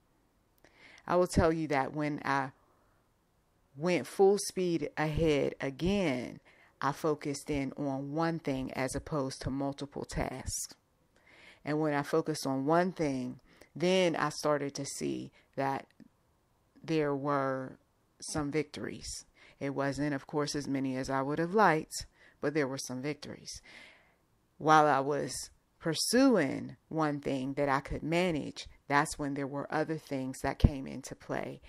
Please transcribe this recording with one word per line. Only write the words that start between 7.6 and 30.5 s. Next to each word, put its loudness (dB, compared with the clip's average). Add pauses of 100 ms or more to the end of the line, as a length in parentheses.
on -4
one 0
thing -4
as -4
opposed -4
to -4
multiple -4
tasks. -6 (880)
And -2
when 0
I 2
focused 0
on 0
one 4
thing, -2 (380)
then 4
I 0
started 0
to -6
see -6 (240)
that -2 (960)
there 2
were -2 (420)
some -4
victories. -6 (340)
It -4
wasn't, 0
of -6
course, -2
as -4
many -2
as -4
I 0
would -2
have -2
liked, 2 (340)
but 0
there 2
were -6
some -8
victories. -10 (960)
While 8
I 6
was -4 (280)
pursuing 2 (120)
one 0
thing -2
that 0
I 4
could -6
manage, 0 (220)
that's 2
when -4
there -4
were -8
other -2
things -6
that -4